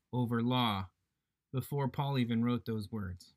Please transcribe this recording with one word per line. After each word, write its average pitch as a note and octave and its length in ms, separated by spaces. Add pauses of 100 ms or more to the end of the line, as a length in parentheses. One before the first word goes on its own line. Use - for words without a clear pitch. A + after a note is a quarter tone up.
(120)
over A#2+ 300
law A#2 460 (640)
before C#3 340
Paul C#3 300
even A#2 260
wrote A#2+ 220
those G#2+ 260
words. F#2 440